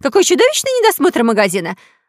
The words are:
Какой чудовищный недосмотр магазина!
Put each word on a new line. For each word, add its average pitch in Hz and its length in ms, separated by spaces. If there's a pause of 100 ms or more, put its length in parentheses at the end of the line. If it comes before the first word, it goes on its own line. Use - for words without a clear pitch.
Какой 339 220
чудовищный 523 460 (100)
недосмотр 370 420
магазина! 196 540 (320)